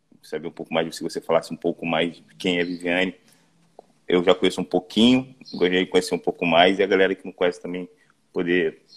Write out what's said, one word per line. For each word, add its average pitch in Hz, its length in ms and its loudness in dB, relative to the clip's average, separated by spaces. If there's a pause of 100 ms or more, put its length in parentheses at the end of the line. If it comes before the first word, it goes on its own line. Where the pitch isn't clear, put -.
(220)
Saber 78 260 -8
um 78 40 -12
pouco - 220 -14
mais 82 140 0
de 76 60 -12
você, - 100 -12
que 82 80 -4
você 85 100 -8
falasse 82 320 -2
um 78 40 -10
pouco 85 280 -6
mais 82 300 -2
de - 80 -20 (140)
quem 87 220 -2
é 87 40 2
Viviane. 87 520 -4 (920)
Eu 87 160 2
já 92 120 4
conheço 92 260 -2
um - 40 -4
pouquinho, 123 720 2 (180)
gostaria 90 260 0
de 95 100 -2
conhecer 92 240 0
um 85 60 -2
pouco - 260 -4
mais, 90 320 4
e 98 60 4
a - 20 0
galera 95 300 2
que - 100 -16
não 92 60 -12
conhece - 280 -2
também 87 300 -10 (420)
poder 87 520 -2 (140)